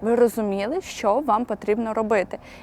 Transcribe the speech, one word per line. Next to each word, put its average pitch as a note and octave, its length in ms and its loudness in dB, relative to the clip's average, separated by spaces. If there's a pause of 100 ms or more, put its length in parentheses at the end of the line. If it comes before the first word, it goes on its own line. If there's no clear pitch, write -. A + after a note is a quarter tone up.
ви A3 140 0
розуміли, A3 680 2
що A3+ 400 0
вам C4 240 2
потрібно A3 500 -2
робити. G#3+ 440 0 (240)